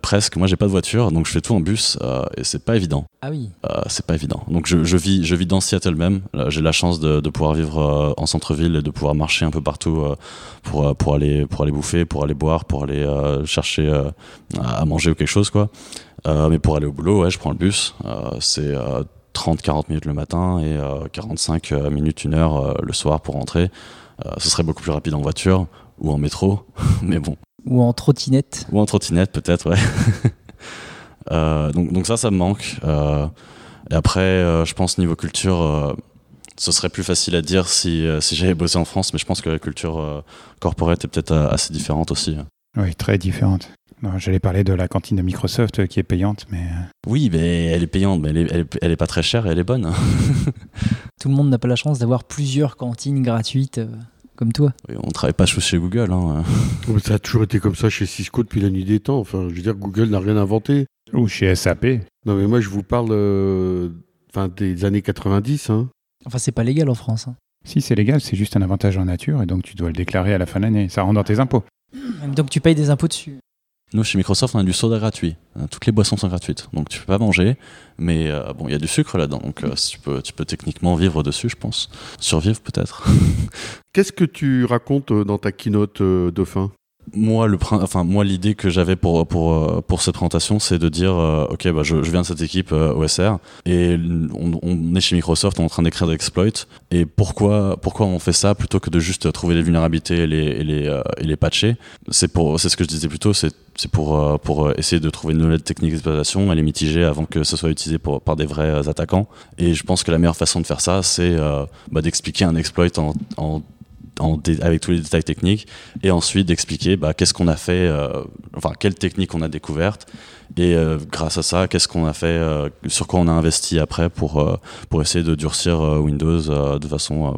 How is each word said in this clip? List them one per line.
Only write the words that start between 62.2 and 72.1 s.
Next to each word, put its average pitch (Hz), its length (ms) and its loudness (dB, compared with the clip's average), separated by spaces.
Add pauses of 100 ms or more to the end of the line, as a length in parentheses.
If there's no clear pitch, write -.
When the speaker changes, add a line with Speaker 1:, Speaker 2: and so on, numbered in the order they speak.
Speaker 4:
Non, 104 80 2
mais 98 140 2
moi, 120 120 4
je 101 80 0
vous 98 140 -4
parle, 117 300 -2
euh, 95 800 0 (380)
enfin, 98 200 -2
des 92 360 -2
années 98 180 2
quatre-vingt-dix, 104 680 -2
hein. 113 180 0 (360)
Speaker 2:
Enfin, 127 140 -6
c'est - 120 -4
pas 117 140 0
légal 143 260 2
en 120 60 0
France, 113 320 -4
hein. 123 80 -12 (280)
Speaker 3:
Si, - 160 -2
c'est 127 140 0
légal, 110 260 4
c'est - 140 -4
juste 101 220 0
un 98 60 4
avantage 95 360 0
en 95 60 0
nature 107 360 -2
et 98 60 0
donc 90 160 -2
tu - 140 -12
dois 87 100 -4
le 80 80 -2
déclarer 92 400 0
à 92 40 2
la 90 80 0
fin - 120 -4
de 98 60 2
l'année. 104 240 2
Ça 101 140 -2
rentre 98 120 4
dans 104 80 4
tes 107 160 0
impôts. 127 240 2 (720)